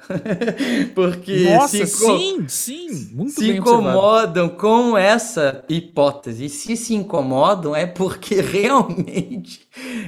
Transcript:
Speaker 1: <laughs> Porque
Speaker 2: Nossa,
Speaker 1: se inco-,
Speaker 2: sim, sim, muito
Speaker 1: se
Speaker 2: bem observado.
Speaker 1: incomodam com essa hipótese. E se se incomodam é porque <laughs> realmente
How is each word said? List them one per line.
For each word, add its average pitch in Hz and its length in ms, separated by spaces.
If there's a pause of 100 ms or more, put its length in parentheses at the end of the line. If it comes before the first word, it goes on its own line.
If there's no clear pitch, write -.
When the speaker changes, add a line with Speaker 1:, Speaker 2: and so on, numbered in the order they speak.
Speaker 1:
<laughs> 220 840
Porque 180 460
Speaker 2:
Nossa, 180 360
Speaker 1:
se 202 60
inco-, 196 340
Speaker 2:
sim, 370 300
sim, 254 640
muito 196 240
Speaker 1:
se 302 60
Speaker 2:
bem 214 180
observado. 202 380
Speaker 1:
incomodam 190 520
com 226 480
essa 185 720
hipótese. 139 760
E 147 40
se 220 280
se 226 160
incomodam 156 840
é 156 100
porque 185 560
<laughs> - 0
realmente 202 1300 (400)